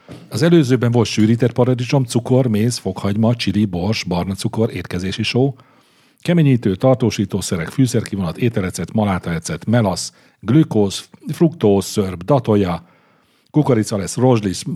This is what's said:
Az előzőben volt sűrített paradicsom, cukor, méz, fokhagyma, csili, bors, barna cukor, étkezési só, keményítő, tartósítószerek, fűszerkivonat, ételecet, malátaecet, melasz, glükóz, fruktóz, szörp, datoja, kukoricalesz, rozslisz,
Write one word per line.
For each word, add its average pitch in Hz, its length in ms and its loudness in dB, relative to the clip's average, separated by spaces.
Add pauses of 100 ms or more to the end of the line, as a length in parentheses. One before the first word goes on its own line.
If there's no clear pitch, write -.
(280)
Az 123 140 -6
előzőben 131 480 4
volt 117 180 2
sűrített 117 440 2
paradicsom, 127 520 0
cukor, 123 420 0
méz, 113 320 0
fokhagyma, 104 580 0
csili, 104 280 0
bors, 95 400 -4
barna 87 300 -4
cukor, 110 400 -2
étkezési 92 480 -6
só, 127 340 0 (640)
keményítő, 135 560 2
tartósítószerek, 101 920 0
fűszerkivonat, 101 680 -2
ételecet, 92 540 -4
malátaecet, 87 720 -2
melasz, 107 480 0 (280)
glükóz, 151 680 2 (240)
fruktóz, 110 520 2
szörp, 92 400 -4
datoja, 104 640 0 (600)
kukoricalesz, 110 640 0
rozslisz, 113 460 2 (140)